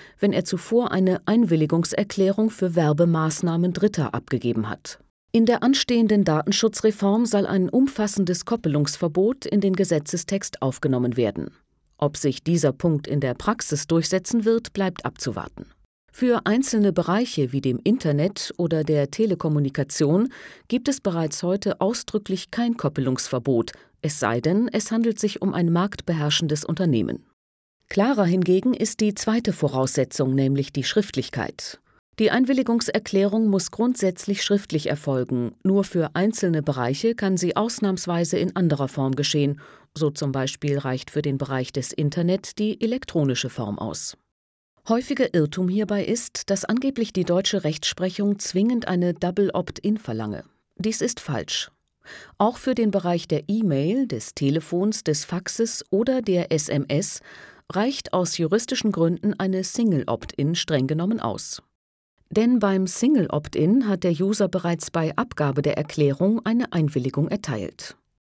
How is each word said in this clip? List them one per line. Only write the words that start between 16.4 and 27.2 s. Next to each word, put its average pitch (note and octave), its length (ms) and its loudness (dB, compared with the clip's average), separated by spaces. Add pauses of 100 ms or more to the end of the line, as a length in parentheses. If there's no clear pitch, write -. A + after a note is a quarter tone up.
einzelne G#3+ 460 2
Bereiche E3+ 580 0
wie C#3 100 -2
dem C3 220 0
Internet F3 760 0
oder D#3+ 280 0
der D3 260 2
Telekommunikation D#3 1200 0 (400)
gibt B3 180 -2
es C#4 140 0
bereits E3 420 -2
heute F#3+ 380 -2
ausdrücklich G3 720 -4
kein A#3 240 -2
Koppelungsverbot, B2+ 960 0 (280)
es D3 200 -2
sei A#2 200 0
denn, F#3+ 280 2
es G#3+ 240 -2
handelt A3+ 260 0
sich G#3 240 -2
um F#3+ 120 0
ein E3+ 180 2
marktbeherrschendes D#3+ 920 0
Unternehmen. C#3+ 600 0 (640)